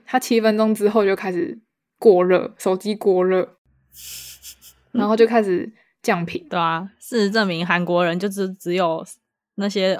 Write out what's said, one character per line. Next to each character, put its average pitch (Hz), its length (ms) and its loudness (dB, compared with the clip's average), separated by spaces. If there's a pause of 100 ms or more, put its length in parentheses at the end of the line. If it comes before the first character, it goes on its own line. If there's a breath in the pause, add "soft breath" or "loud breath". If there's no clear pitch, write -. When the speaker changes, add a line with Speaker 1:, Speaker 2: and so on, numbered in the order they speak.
Speaker 1:
它 254 140 -2
七 226 200 2
分 214 160 2
钟 220 200 2
之 208 120 0
后 208 160 2
就 196 100 2
开 190 180 -6
始 175 280 -6 (400)
过 180 240 6
热， 180 340 2
手 190 200 -2
机 208 180 -6
过 185 280 2
热， 185 340 0 (1400)
Speaker 2:
嗯。 233 80 0
Speaker 1:
然 208 40 2
后 214 80 2
就 226 140 6
开 226 160 2
始 190 260 -2 (320 soft breath)
降 175 240 -2
频。 - 240 -12
Speaker 2:
对 185 80 -4
啊， 165 320 -2 (100)
事 226 260 -2
实 196 40 -2
证 214 160 0
明 170 220 -4
韩 175 160 0
国 175 220 0
人 170 120 -2
就 196 120 -4
只， 196 240 -4
只 175 200 -8
有 170 320 -2 (500)
那 202 140 -4
些 190 300 -2